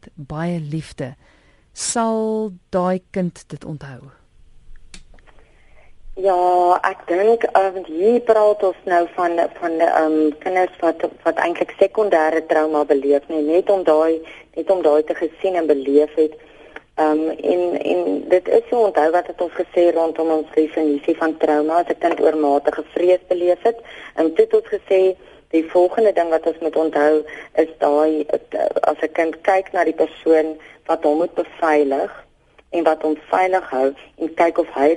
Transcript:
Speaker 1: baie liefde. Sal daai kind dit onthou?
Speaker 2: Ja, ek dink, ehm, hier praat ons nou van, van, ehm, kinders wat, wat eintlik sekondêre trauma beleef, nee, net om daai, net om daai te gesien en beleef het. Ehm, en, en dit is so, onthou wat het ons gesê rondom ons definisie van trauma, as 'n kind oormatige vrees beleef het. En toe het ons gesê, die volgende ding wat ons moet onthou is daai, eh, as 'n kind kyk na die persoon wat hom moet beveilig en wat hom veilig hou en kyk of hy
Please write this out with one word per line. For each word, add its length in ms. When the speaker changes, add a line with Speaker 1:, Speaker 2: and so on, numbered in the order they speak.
Speaker 1:
baie 460
liefde. 540
Sal 800
daai 420
kind 380
dit 160
onthou? 360
Speaker 2:
Ja, 680
ek 240
dink, 360
ehm, 420
hier 360
praat 420
ons 220
nou 300
van, 160
van, 100
ehm, 680
kinders 420
wat, 280
wat 140
eintlik 420
sekondêre 680
trauma 380
beleef, 440
nee, 140
net 280
om 120
daai, 380
net 160
om 120
daai 220
te 100
gesien 400
en 120
beleef 480
het. 180
Ehm, 340
en, 540
en 460
dit 200
is 220
so, 60
onthou 340
wat 160
het 140
ons 120
gesê 420
rondom 360
ons 240
definisie 600
van 200
trauma, 360
as 160
'n 100
kind 220
oormatige 640
vrees 340
beleef 340
het. 200
En 200
toe 100
het 100
ons 260
gesê, 360
die 220
volgende 420
ding 180
wat 160
ons 140
moet 160
onthou 480
is 140
daai, 440
eh, 440
as 220
'n 100
kind 280
kyk 320
na 120
die 100
persoon 640
wat 160
hom 140
moet 180
beveilig 920
en 140
wat 180
hom 140
veilig 400
hou 240
en 180
kyk 240
of 160
hy 220